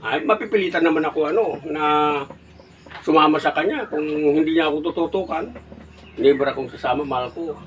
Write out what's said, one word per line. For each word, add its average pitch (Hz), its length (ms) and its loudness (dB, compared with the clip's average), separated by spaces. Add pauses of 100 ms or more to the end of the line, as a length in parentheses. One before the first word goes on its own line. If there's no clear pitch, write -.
Ay, 139 160 -2
mapipilitan 208 640 0
naman 156 240 2
ako, 151 240 -2
ano, 208 320 0
na 151 200 -4 (1200)
sumama 156 320 6
sa - 160 0
kanya. 165 320 -2
Kung 151 160 -4
hindi 151 560 2
niya 160 80 2
ako 151 240 -2
tututukan, 165 560 -2 (720)
never 135 320 4
akong 131 160 -6
sasama, 139 400 -4
mahal 127 240 -4
ko. 160 240 -8 (120)